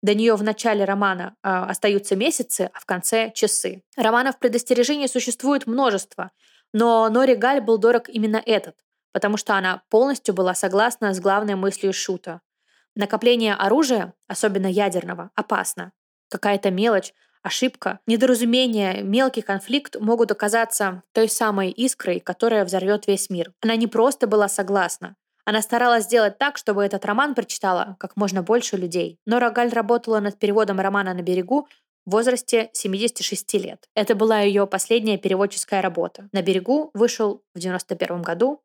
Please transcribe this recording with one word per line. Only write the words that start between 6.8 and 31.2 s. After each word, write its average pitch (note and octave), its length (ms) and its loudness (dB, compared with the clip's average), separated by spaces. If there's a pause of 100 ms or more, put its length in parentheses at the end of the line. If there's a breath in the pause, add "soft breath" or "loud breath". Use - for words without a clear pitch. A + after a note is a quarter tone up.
Норе B3+ 260 4
Галь B3 260 2
был A3 160 2
дорог A#3 320 4
именно A3 360 0
этот, G3+ 300 0 (360)
потому G#3 260 0
что G#3 180 0
она F#3 340 -2
полностью B3+ 440 2
была F3+ 220 0
согласна G3+ 580 0
с F#3 60 -4
главной G3 360 0
мыслью F#3+ 380 -2
Шута. F3+ 480 -8 (540)
Накопление A3 600 2
оружия, G#3+ 580 2 (140)
особенно G3 400 -2
ядерного, F3+ 680 -2
опасно. F#3+ 560 -4 (380)
Какая-то G3+ 420 0
мелочь, G3 420 0 (280)
ошибка, - 680 -4
недоразумение, A3+ 960 2
мелкий A#3 380 0
конфликт A#3 580 -6
могут A3+ 320 2
оказаться G#3 800 -2
той A3 160 2
самой G3+ 440 0
искрой, F#3+ 500 -4
которая G#3+ 420 0
взорвёт F#3+ 420 0
весь G3 240 0
мир. F3 300 -4
Она A3+ 160 0
не A3+ 120 0
просто A3+ 400 2
была G#3 200 2
согласна, F#3+ 680 -4 (320)
она G#3+ 140 0
старалась A#3+ 400 2
сделать G#3+ 340 2
так, C#4+ 200 -2
чтобы G3+ 280 0
этот G3 200 -4
роман B3+ 280 0
прочитала G3 680 -2
как - 160 -12
можно F#3+ 280 -2
больше A3 340 0
людей. F3 480 -4
Нора A#3+ 240 2
Галь A#3+ 200 0
работала A3+ 500 0
над G3+ 180 -4
переводом G3+ 420 0
романа G3 360 -2
"На F3+ 80 -6